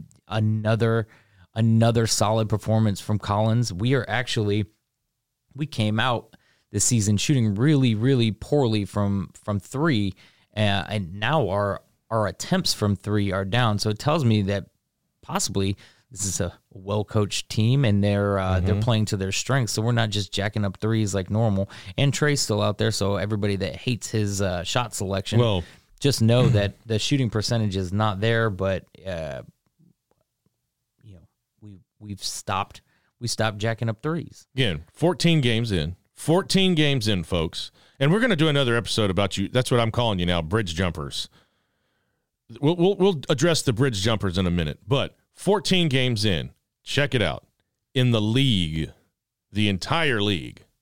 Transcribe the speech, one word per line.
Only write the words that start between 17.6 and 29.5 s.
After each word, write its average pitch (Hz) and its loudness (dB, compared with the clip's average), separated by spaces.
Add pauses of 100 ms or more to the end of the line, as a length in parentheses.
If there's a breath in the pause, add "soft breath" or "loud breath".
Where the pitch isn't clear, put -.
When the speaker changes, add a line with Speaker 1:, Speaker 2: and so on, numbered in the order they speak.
Speaker 1:
and 101 4
they're, 101 2
uh, 92 2
they're 90 2
Speaker 2:
Mm-hmm. 101 0
Speaker 1:
playing 110 2
to 104 -4
their 95 -4
strengths. 123 -2
So 107 -2
we're 117 0
not 113 0
just 101 -4
jacking 104 -2
up 95 -6
threes 110 0
like 95 -2
normal. 101 0 (260 loud breath)
And 143 2
Trey's 147 0
still 104 0
out 104 0
there, 110 2
so 101 -2
everybody 101 -2
that 90 -4
hates 120 -6
his, 101 -2
uh, 90 -2
shot 120 -4
selection, 98 -2
Speaker 2:
Well 104 2 (360 loud breath)
Speaker 1:
just 135 0
know 120 6
that 101 2 (140)
the 110 -2
shooting 135 0
percentage 107 -2
is 92 -4
not 104 0
there. 113 2
But, 95 -2 (200)
uh, 78 -8 (1600)